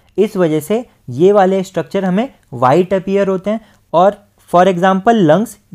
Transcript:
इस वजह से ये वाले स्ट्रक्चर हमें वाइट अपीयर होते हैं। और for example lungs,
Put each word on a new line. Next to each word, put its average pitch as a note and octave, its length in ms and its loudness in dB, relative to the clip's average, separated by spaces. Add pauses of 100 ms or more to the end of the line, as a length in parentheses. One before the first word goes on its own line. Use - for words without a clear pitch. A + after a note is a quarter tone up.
(180)
इस G#3 200 0
वजह D#3 220 0
से G#3+ 260 -4 (260)
ये E3+ 200 2
वाले F#3+ 320 2
स्ट्रक्चर F#3 420 -6
हमें G3 240 -2 (240)
वाइट C#3 400 0
अपीयर G3 340 -2
होते F#3+ 220 -4
हैं। A3 100 -4 (340)
और F#3 240 2 (340)
for F3 140 4
example F#3+ 580 0
lungs, E3+ 320 0 (200)